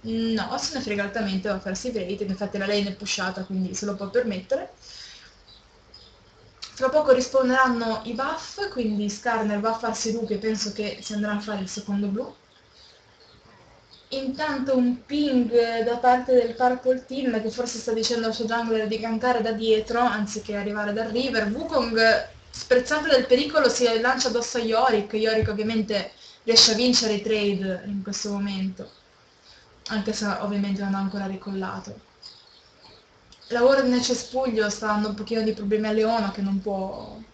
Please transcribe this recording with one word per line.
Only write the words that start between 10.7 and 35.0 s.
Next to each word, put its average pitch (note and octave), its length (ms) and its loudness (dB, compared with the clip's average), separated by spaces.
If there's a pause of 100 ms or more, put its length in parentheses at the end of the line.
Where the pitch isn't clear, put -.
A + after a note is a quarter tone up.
che G#3 280 -6
si - 120 -10
andrà G#3 200 -2
a G#3 60 -2
fare G#3 220 -6
il F#3 60 -8
secondo G3+ 380 -4
blu. G3+ 300 -6 (1700)
Intanto C4+ 680 -2
un B3 260 2
ping A#3+ 800 2
da A#3 140 0
parte B3 360 4
del A#3 200 4
Purple B3+ 520 2
Team, B3+ 360 -2
che A3 80 -2
forse A#3+ 300 -6
sta A3 140 -2
dicendo A3+ 340 0
al A3 80 -2
suo A#3 100 -4
jungler A3+ 420 0
di A3 120 -2
gankare A3+ 420 0
da A3 120 0
dietro, A3 460 2
anziché G#3+ 560 -2
arrivare G#3 380 -4
dal A3 160 -2
river. A3+ 420 0
Wukong, A#3 760 2 (240)
sprezzante C#4+ 580 2
dal B3+ 160 6
pericolo, C#4+ 440 4
si - 160 0 (140)
lancia B3+ 280 2
addosso A#3 300 -2
a A#3 40 -2
Yorick. A3 520 2
Yorick A3 360 2
ovviamente G#3+ 640 -2 (320)
riesce A3+ 300 6
a - 20 2
vincere A#3+ 380 2
i G3+ 100 0
trade G3 640 -2
in G3+ 160 -6
questo G3+ 260 -8
momento, G3 580 -4 (1000)
anche G#3+ 260 -2
se G#3+ 120 -4 (160)
ovviamente G3+ 420 -2
non G3 100 -2
ha G3 60 -2
ancora G3 260 -4
ricollato. F#3+ 800 -8 (1500)
La A#3 120 2
ward C4+ 240 6
nel B3 140 4
cespuglio A#3+ 680 0
sta G#3+ 180 -6
dando G#3 220 2